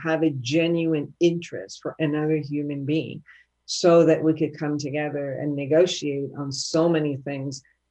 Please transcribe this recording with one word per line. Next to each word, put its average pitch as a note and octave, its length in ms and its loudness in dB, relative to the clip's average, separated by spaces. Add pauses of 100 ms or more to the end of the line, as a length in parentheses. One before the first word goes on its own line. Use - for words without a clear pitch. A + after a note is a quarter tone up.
have D#3+ 180 0
a D#3+ 80 4
genuine D#3 920 0
interest E3+ 640 -2
for - 160 -8
another D3+ 380 0
human C#3+ 500 -4
being, C#3+ 380 -4 (420)
so E3+ 400 6
that D#3+ 180 4
we D#3+ 100 4
could D#3 240 -2
come D3+ 200 -4
together C#3+ 640 -6
and D3 160 -4
negotiate C#3+ 840 0
on C#3 140 -6
so D#3+ 360 0
many D3+ 280 0
things C#3 480 -8 (280)